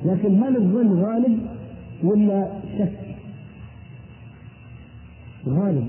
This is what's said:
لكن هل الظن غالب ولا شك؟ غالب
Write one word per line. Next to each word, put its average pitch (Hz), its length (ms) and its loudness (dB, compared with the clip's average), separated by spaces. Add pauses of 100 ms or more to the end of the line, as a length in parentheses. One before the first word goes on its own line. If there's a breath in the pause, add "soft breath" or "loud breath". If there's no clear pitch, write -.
لكن 190 380 4
هل 262 140 2
الظن 202 420 4
غالب 226 400 2 (640)
ولا 196 480 4 (260)
شك؟ - 380 -4 (2250)
غالب 147 420 2